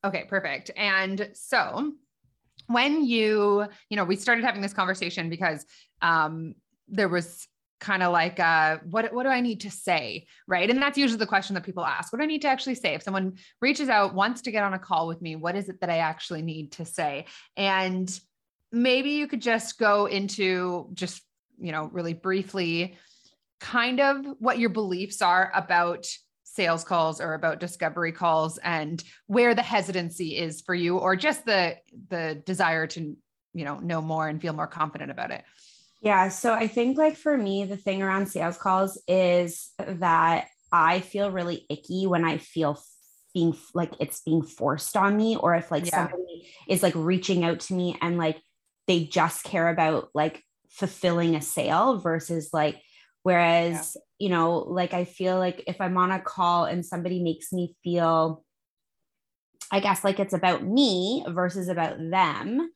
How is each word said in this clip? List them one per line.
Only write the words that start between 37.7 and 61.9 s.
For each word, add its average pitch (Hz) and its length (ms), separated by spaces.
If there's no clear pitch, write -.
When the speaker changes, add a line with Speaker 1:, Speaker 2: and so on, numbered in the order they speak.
Speaker 2:
thing 196 280
around 190 240
sales 175 300
calls 190 500
is 175 720
that 165 680
I 170 280
feel 196 320
really 175 380
icky 180 360
when 175 180
I 156 140
feel 156 400
f-, - 80
being 165 200
f-, - 200
like, 170 260
it's - 220
being 160 220
forced - 520
on 202 220
me, 220 180
or 170 200
if, 170 160
like, 165 140
Speaker 1:
Yeah. 170 60
Speaker 2:
somebody - 460
is, 190 160
like, 175 120
reaching 180 480
out 170 180
to - 120
me 180 260
and, 170 200
like, 156 200
they 170 200
just 165 380
care 170 260
about, 160 440
like, 156 300
fulfilling 170 640
a 147 60
sale 175 560
versus, 165 560
like, 151 260
whereas, 170 720
Speaker 1:
Yeah. - 60
Speaker 2:
you 202 100
know, 170 300
like, 180 340
I 180 100
feel 185 360
like 185 260
if 185 160
I'm 185 160
on 185 140
a 190 100
call 175 440
and 175 200
somebody 175 380
makes 160 280
me 180 320
feel, 165 600
I 202 80
guess, 196 240
like, 196 160
it's 196 140
about 180 300
me 208 640
versus 180 400
about 170 300